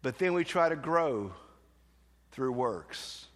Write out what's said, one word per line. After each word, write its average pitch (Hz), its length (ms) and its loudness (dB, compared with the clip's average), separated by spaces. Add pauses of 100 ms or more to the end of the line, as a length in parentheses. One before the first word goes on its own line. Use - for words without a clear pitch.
but 127 160 -2
then 180 160 2
we 175 100 2
try 165 240 4
to 160 80 0
grow 143 560 0 (960)
through 131 220 -2
works. 120 840 -4